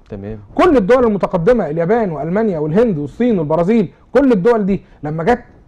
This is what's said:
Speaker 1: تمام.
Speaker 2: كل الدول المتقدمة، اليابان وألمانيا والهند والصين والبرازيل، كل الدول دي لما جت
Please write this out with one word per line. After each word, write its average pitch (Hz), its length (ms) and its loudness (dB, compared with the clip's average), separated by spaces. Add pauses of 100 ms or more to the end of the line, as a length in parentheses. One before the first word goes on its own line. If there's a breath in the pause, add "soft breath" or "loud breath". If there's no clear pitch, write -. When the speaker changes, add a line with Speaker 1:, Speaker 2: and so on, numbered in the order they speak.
Speaker 1:
تمام. 104 300 -12 (160)
Speaker 2:
كل 330 220 2
الدول 240 280 2
المتقدمة، 190 680 0
اليابان 180 400 -2
وألمانيا 170 480 -4
والهند 165 400 0
والصين 202 400 -2
والبرازيل، 170 500 0 (260 soft breath)
كل 262 180 4
الدول 214 340 2
دي 190 160 -2 (200 soft breath)
لما 160 220 -6
جت 240 180 0 (260)